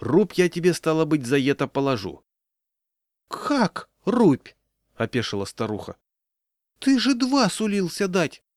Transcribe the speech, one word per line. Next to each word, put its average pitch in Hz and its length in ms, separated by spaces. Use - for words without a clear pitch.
рубь 175 320
я 180 160
тебе, 175 240
стало 160 320
быть, 151 200
за 139 140
это 135 280
положу». 123 580
«Как - 600
рубь?» — 202 460
опешила 110 500
старуха. 104 500
«Ты 269 200
же 247 160
два 254 340
сулился 202 580
дать». 180 360